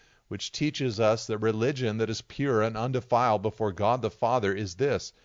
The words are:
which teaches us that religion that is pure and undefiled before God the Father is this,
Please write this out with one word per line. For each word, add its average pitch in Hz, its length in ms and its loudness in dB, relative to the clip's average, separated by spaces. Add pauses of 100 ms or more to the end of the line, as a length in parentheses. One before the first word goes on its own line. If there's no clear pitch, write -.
(300)
which - 220 -8
teaches 135 480 -2
us 113 280 2
that 110 100 -2
religion 110 640 0
that 110 100 0
is 110 100 -4
pure 135 420 0
and 113 140 0
undefiled 120 640 2
before 104 300 -2
God 110 300 2
the 107 100 -2
Father 113 420 0
is 95 220 -6
this, 120 380 -2 (120)